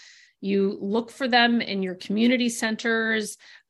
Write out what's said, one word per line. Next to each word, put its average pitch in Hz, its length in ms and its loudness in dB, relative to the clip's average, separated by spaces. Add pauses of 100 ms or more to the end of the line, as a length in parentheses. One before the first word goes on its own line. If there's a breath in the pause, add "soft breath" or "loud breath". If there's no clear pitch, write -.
(420 loud breath)
you 196 380 0
look 220 300 -4
for - 180 -6
them 233 320 4
in 196 220 -4
your 185 140 -4
community 240 540 2
centers. 226 880 -2 (320 loud breath)